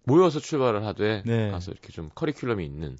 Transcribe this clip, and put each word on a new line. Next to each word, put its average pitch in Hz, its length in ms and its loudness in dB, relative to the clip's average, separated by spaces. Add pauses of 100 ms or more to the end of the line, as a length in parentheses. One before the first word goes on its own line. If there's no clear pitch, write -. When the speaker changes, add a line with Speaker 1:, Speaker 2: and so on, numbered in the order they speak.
Speaker 1:
모여서 156 320 6
출발을 123 460 0
하되 104 400 0
Speaker 2:
네. 113 240 0
Speaker 1:
가서 92 220 -6
이렇게 - 200 -16
좀 80 200 -12
커리큘럼이 127 520 -4
있는 71 360 -10